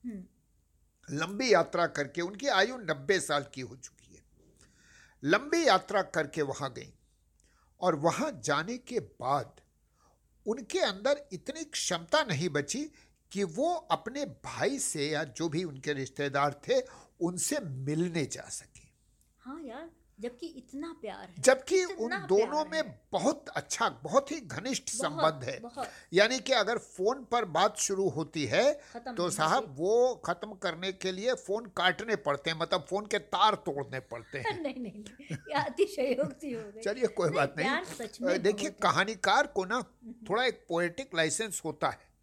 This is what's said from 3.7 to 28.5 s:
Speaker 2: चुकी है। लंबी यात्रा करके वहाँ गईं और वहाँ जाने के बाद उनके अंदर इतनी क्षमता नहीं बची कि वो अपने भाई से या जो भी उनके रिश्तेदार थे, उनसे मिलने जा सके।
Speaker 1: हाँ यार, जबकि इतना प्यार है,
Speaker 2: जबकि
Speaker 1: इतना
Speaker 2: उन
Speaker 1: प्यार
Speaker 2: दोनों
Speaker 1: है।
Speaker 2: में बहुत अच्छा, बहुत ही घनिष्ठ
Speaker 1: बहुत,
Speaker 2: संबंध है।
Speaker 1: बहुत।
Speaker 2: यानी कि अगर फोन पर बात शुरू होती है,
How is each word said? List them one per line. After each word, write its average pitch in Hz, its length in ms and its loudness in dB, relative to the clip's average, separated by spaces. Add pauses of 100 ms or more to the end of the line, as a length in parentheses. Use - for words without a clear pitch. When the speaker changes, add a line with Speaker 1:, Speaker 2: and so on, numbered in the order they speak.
Speaker 2:
चुकी - 380 -20
है। 104 80 -20 (1000)
लंबी 285 440 2
यात्रा 190 340 4
करके 151 400 -2
वहाँ 135 300 -4
गईं - 200 -14 (880)
और 180 140 4
वहाँ 165 500 0
जाने 165 340 0
के 247 220 -4
बाद - 600 -4 (840)
उनके 240 320 -4
अंदर 262 540 0
इतनी 302 320 -8
क्षमता 180 580 0
नहीं 180 260 0
बची 156 420 -2 (420)
कि 196 120 0
वो 254 300 0
अपने 269 500 -2
भाई - 540 -2
से 147 300 -2
या 156 160 -2
जो 160 240 -4
भी 165 160 -2
उनके 143 280 -6
रिश्तेदार 139 760 0
थे, 247 60 2 (460)
उनसे 180 400 -2
मिलने 151 680 -2
जा - 160 -10
सके। - 460 -16 (500)
Speaker 1:
हाँ 294 240 -14
यार, 285 280 -14 (300)
जबकि 240 260 -8
इतना 311 540 -10
प्यार 196 280 -10
है, 180 100 -20
Speaker 2:
जबकि 269 440 4
Speaker 1:
इतना 359 160 -4
Speaker 2:
उन 226 100 -4
Speaker 1:
प्यार 185 180 -4
Speaker 2:
दोनों 302 380 2
Speaker 1:
है। 302 60 -8
Speaker 2:
में 311 280 -4 (140)
बहुत 202 360 0
अच्छा, - 400 -2
बहुत - 420 0
ही 311 100 -6
घनिष्ठ 196 420 -6
Speaker 1:
बहुत, - 200 -6
Speaker 2:
संबंध 156 420 0
है। 135 160 -6
Speaker 1:
बहुत। 240 280 -10 (240)
Speaker 2:
यानी 220 280 6
कि 262 120 0
अगर 226 260 4
फोन 233 460 -2
पर 233 200 2
बात 190 320 2
शुरू 196 320 0
होती 156 380 -2
है, 233 340 4 (120)